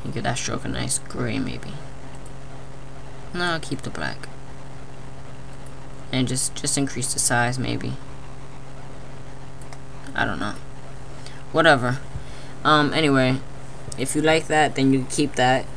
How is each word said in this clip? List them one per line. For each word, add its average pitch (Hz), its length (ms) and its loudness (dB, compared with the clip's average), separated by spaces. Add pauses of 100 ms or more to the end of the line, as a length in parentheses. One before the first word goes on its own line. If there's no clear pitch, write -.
You - 80 -4
give 107 120 -4
that 123 160 0
stroke - 260 -2
a 120 40 0
nice 123 280 0
gray, 117 400 -2
maybe. - 360 -4 (1600)
No, 175 80 0
I'll 170 160 2
keep - 240 -4
the 113 80 -4
black. - 360 -4 (1800)
And 127 160 2
just, 127 280 0
just 139 240 0
increase 131 340 0
the 165 60 -2
size, 123 400 4
maybe. 120 340 0 (2250)
I 120 100 2
don't 95 140 -2
know. 104 160 -2 (960)
Whatever. 135 480 6 (640)
Um, 151 320 6
anyway, 135 420 6 (600)
if 131 160 0
you 151 80 2
like 160 240 6
that, 151 260 6
then 135 180 6
you 135 200 4
keep - 240 2
that. 127 420 6